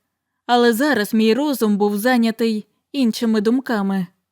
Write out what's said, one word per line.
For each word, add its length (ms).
але 280
зараз 400
мій 200
розум 440
був 200
зайнятий 720
іншими 500
думками. 680